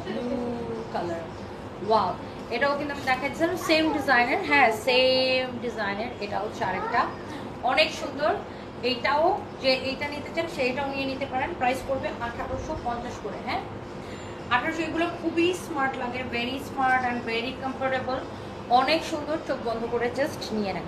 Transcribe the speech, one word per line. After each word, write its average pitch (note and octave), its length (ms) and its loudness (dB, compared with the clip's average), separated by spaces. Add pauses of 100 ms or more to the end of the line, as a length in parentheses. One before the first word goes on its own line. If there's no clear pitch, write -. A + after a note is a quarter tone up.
ব্লু A#3+ 520 -2 (360)
কালার, F3 280 -2 (680)
ওয়াও! G3+ 260 4 (360)
এটাও C#4 280 2
কিন্তু C#4+ 160 -4
আমি C#4+ 100 -8
দেখাচ্ছিলাম, C#4 520 2
সেম D#4+ 360 4
ডিজাইনের, C#4 520 4
হ্যাঁ, C#4+ 280 6
সেম B3+ 880 4
ডিজাইনের। A3 480 -2 (100)
এটা G3 180 -4
হচ্ছে G#3 260 -4
আরেকটা, C#4+ 420 2 (560)
অনেক C#4+ 300 4
সুন্দর। D#4 420 0 (480)
এইটাও, D4 560 4 (240)
যে C4 60 2
এইটা C4+ 400 0
নিতে D4 280 -8
চান E4 100 0 (100)
সেইটাও C4 300 0
নিয়ে C#4 200 -2
নিতে C4+ 240 -4
পারেন। C4 280 -2
প্রাইস B3+ 200 2 (100)
পড়বে C4+ 200 0 (120)
আঠারোশো B3 640 -4
পঞ্চাশ A#3 280 -4 (100)
করে, F#3 140 -6 (100)
হ্যাঁ? D#4+ 140 -2 (880)
আঠারোশো। D#4+ 320 2
এগুলো D#4+ 240 0 (160)
খুবই E4+ 320 4
স্মার্ট C4+ 420 -2
লাগে, B3 260 -4 (100)
very A#3+ 240 -2
smart C4 460 2
and A#3+ 260 -2
very A3+ 240 0 (120)
comfortable, C4 520 0 (540)
অনেক C#4 340 6
সুন্দর। D4+ 420 -2
চোখ C4+ 180 -2
বন্ধ A3+ 260 -2
করে A#3 260 2
just C#4 380 -2
নিয়ে G3+ 180 0
নেন, E3+ 160 -4